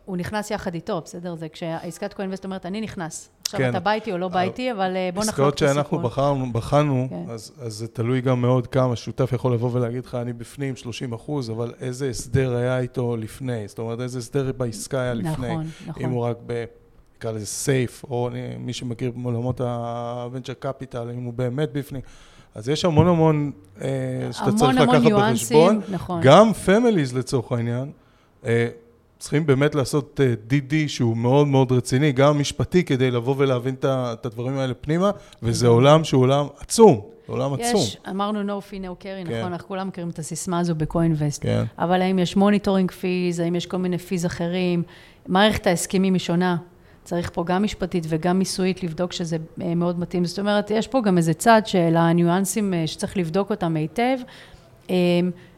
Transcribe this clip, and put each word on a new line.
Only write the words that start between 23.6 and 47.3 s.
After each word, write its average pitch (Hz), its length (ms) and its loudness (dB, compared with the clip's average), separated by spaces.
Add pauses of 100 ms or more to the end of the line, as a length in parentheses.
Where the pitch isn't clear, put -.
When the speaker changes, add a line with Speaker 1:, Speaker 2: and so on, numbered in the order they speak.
Speaker 2:
אה, 135 60 -4 (440)
שאתה - 120 -6
Speaker 1:
המון, 208 120 2
Speaker 2:
צריך 254 240 4
Speaker 1:
המון 247 140 6
Speaker 2:
לקחת 247 120 6
Speaker 1:
ניואנסים, 208 520 4
Speaker 2:
בחשבון. 196 360 4
Speaker 1:
נכון. 170 280 -6
Speaker 2:
גם 185 280 10 (160)
families 185 520 4
לצורך 123 340 -2
העניין, 120 380 -2 (560)
אה, 117 220 2 (500)
צריכים 151 280 0
באמת 143 280 4
לעשות, 143 500 -2
אה, 120 100 2 (120)
די 139 140 2
די 147 280 0
שהוא 117 280 0
מאוד 131 300 4
מאוד 135 260 4
רציני, 127 400 2
גם 143 260 4
משפטי, 156 460 0
כדי 131 260 0
לבוא 123 280 0
ולהבין 131 360 0
את 127 100 -4
ה-, 127 280 0
את 113 140 -10
הדברים 123 320 -6
האלה 131 160 -2
פנימה, 175 360 0 (320)
וזה 117 240 0
Speaker 1:
נכון. 117 120 8
Speaker 2:
עולם 147 260 8
שהוא 131 180 4
עולם 139 240 2 (120)
עצום, 190 420 8 (260)
עולם 120 240 -4 (100)
Speaker 1:
יש, 233 60 -2
Speaker 2:
עצום. 220 160 2 (280)
Speaker 1:
אמרנו 202 480 -4
no 196 40 -10
fee, - 120 -18 (100)
no 180 180 -12
carry, 190 260 -10
Speaker 2:
כן. 117 100 -4
Speaker 1:
נכון, 180 140 -4
אנחנו 170 160 -10
כולם 190 200 -6
מכירים 175 220 -8
את 165 80 -10
הסיסמה 170 400 -4
הזו 170 160 0
ב-co-invest. 156 680 0
Speaker 2:
כן. 110 240 0 (140)
Speaker 1:
אבל 185 240 2
האם 190 160 2
יש 175 180 0
monitoring 196 540 4 (120)
fees, 180 400 0
האם 170 120 0
יש 175 120 -2
כל 190 100 -6
מיני 180 200 0
fees 175 300 -4
אחרים? 175 560 0 (460)
מערכת 202 380 2
ההסכמים 190 480 2
היא 175 60 2
שונה. 180 360 0 (480)
צריך 175 300 -4